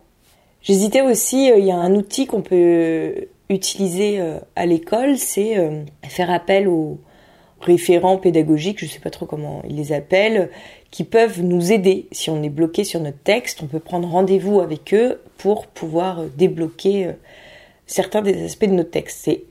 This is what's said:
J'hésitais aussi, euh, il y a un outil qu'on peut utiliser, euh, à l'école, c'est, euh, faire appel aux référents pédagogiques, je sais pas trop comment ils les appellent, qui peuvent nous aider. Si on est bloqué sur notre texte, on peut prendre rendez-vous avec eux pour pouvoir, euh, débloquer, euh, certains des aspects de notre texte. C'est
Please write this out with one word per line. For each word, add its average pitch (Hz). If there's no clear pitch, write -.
J'hésitais 202
aussi, 262
euh, 220
il 196
y 190
a 180
un 175
outil 208
qu'on 214
peut 165
utiliser, 196
euh, 160
à 180
l'école, 214
c'est, 214
euh, 151
faire 180
appel 196
aux 156
référents 180
pédagogiques, 160
je 160
sais -
pas 160
trop -
comment 151
ils 147
les 147
appellent, 185
qui -
peuvent 214
nous 175
aider. 190
Si -
on 156
est 151
bloqué 160
sur 185
notre 143
texte, 233
on 156
peut 156
prendre 175
rendez-vous 190
avec 160
eux 240
pour 208
pouvoir, 170
euh, 160
débloquer, 175
euh, 175
certains 208
des 185
aspects 165
de 190
notre 170
texte. -
C'est -